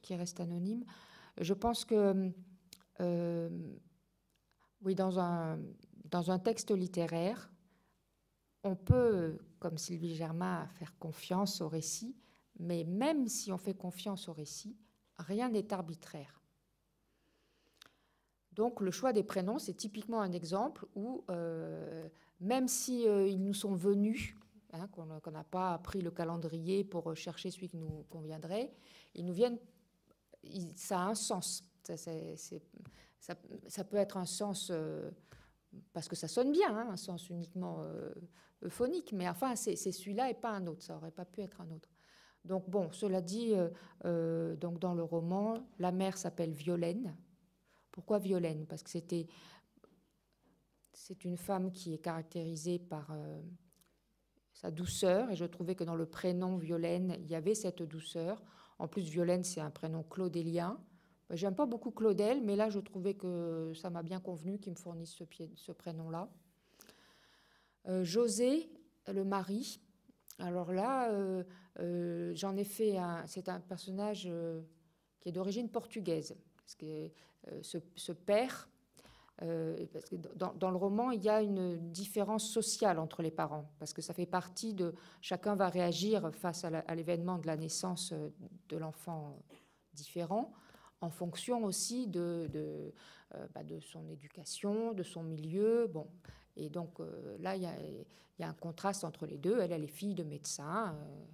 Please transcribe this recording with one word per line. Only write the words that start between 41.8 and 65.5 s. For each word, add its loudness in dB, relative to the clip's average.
Donc -2
bon, 2
cela 2
dit, 2
euh, 6
euh, 2
donc -2
dans 2
le 2
roman, 2
la 4
mère 2
s'appelle 0
Violaine. 0
Pourquoi 2
Violaine ? 2
Parce -8
que -14
c'était, -2
c'est -12
une -2
femme 0
qui -6
est -4
caractérisée -2
par, -10
euh, -8
sa -6
douceur, 4
et 0
je -2
trouvais -2
que -2
dans 0
le 2
prénom 0
Violaine, 2
il -10
y -2
avait 4
cette -2
douceur. -4
En -4
plus, -2
Violaine, 4
c'est -4
un -4
prénom -4
claudélien. 0
J'aime 0
pas 4
beaucoup -2
Claudel, 6
mais 4
là, 4
je 0
trouvais -2
que -2
ça -6
m'a -2
bien -4
convenu -4
qu'il -8
me -10
fournisse -8
ce -14
pied, -12